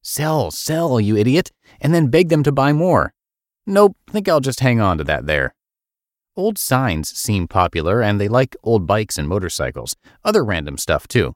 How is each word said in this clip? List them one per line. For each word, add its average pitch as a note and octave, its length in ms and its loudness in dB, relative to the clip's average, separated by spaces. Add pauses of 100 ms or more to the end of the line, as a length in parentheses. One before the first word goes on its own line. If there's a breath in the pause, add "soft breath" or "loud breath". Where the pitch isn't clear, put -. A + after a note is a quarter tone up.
"Sell, D3+ 480 -2
sell, D#3 500 -2
you G#2+ 160 2
idiot, B2+ 360 2 (280 soft breath)
and D3 140 0
then E3 140 4
beg D#3+ 220 2
them D#3+ 140 2
to D3 80 2
buy C#3 220 2
more." D3+ 400 2 (540)
"Nope, G3+ 280 4 (140)
think G3+ 180 -4
I'll E3 120 4
just C3 220 -2
hang A#2+ 200 4
on F#2 160 2
to D#2 60 -4
that C#2+ 240 -2
there." C#2+ 260 -2 (800)
Old G3+ 220 -2
signs A#2+ 580 -2
seem F#2+ 320 -2
popular, F2+ 540 0
and G#2 180 0
they G2+ 80 -2
like B2 360 0
old A2 220 0
bikes G#2 320 -2
and D2 100 -4
motorcycles, D#2 680 -6 (280 soft breath)
other G#3 200 0
random D#2 340 -4
stuff - 300 -4
too. D#2+ 280 -2